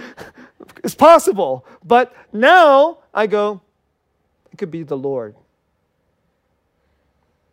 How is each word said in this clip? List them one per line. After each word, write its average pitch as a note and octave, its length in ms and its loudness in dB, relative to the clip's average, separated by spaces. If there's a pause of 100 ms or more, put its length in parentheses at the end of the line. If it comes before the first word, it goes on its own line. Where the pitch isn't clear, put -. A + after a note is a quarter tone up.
(840)
It's - 100 -10
possible. G3+ 720 2 (180)
But A#3+ 300 -2 (180)
now D4 680 2 (120)
I G#3+ 140 -4
go, G#3 360 -6 (880)
"It - 80 -20
could F#3 100 -10
be E3 140 -14
the C#3+ 140 -10
Lord." B2+ 380 -10 (2250)